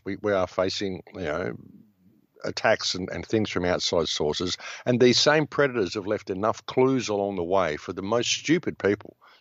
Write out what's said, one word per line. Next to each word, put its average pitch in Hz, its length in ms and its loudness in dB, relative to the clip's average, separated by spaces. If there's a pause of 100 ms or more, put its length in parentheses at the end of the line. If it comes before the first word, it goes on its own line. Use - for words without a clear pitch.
We, 98 120 -6
we 104 160 0
are 92 140 2
facing, 95 560 -2 (120)
you 95 80 -10
know, 76 340 -4 (880)
attacks - 500 0
and, 92 140 -6
and 87 160 -8
things 107 240 0
from 90 160 -2
outside 87 440 2
sources. 80 500 -2 (260)
And 123 160 2
these 123 180 6
same 151 280 4
predators 123 480 0
have 95 120 -6
left 104 220 -4
enough 104 380 -2
clues 131 420 2
along 101 280 -2
the 87 80 -2
way 85 340 2
for 92 160 -10
the 92 80 -8
most 117 280 0
stupid - 480 0
people - 380 0 (240)